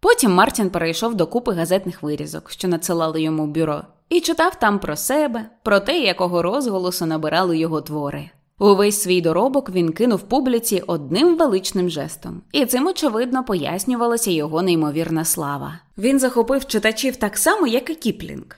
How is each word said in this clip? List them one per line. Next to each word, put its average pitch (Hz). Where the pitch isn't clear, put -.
Потім 349
Мартін 196
перейшов 170
до 170
купи 240
газетних 175
вирізок, 151
що -
надсилали 165
йому 156
в 151
бюро, 156
і 339
читав 330
там 208
про 202
себе, 247
про 202
те, 269
якого 180
розголосу 185
набирали 160
його 160
твори. 147
Увесь 202
свій 180
доробок 226
він 175
кинув 214
публіці 233
одним 170
величним 190
жестом, 160
і 277
цим, 254
очевидно, 254
пояснювалася 226
його 156
неймовірна 160
слава. 143
Він 269
захопив 254
читачів 220
так 202
само, 339
як 247
і 320
Кіплінг -